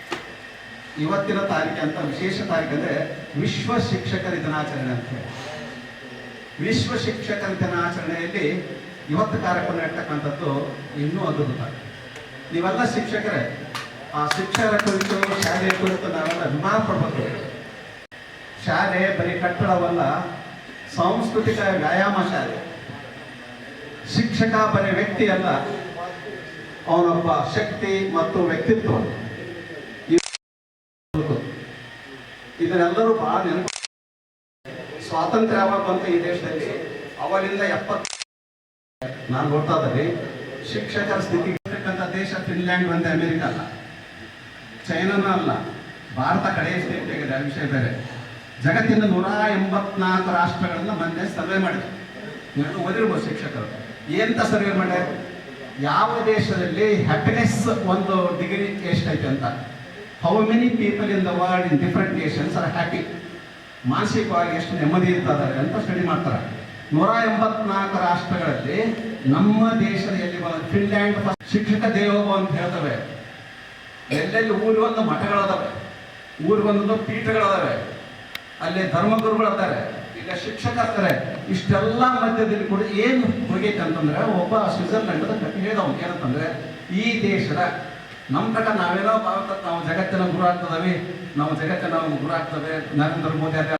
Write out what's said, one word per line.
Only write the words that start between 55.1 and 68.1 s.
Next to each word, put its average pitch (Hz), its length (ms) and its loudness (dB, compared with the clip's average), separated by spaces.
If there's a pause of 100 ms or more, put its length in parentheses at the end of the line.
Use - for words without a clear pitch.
ಯಾವ 196 440 2
ದೇಶದಲ್ಲಿ 196 800 4
ಹ್ಯಾಪಿನೆಸ್ 220 640 4
ಒಂದು 185 720 2
ಡಿಗ್ರಿ 196 220 0
ಎಷ್ಟೈತೆ 175 640 0
ಅಂತ, 135 160 0 (800)
how 202 140 6
many 226 320 6
people 202 340 2
in 196 160 2
the 180 140 2
world 180 300 4
in 156 120 4
different 175 380 4
nations 151 360 0
are 170 200 0
happy, 170 320 -2 (840)
ಮಾನಸಿಕವಾಗಿ 175 720 2
ಎಷ್ಟು 175 180 -2
ನೆಮ್ಮದಿ 175 380 4
ಇರ್ತಾರೆ 147 480 2
ಅಂತ 165 160 0
ಸ್ಟಡಿ 190 240 0
ಮಾಡ್ತಾರೆ. - 640 0 (300)
ನೂರ 190 140 6
ಎಂಬತ್ನಾಲ್ಕು 214 880 2
ರಾಷ್ಟ್ರಗಳಲ್ಲಿ 175 1000 0 (320)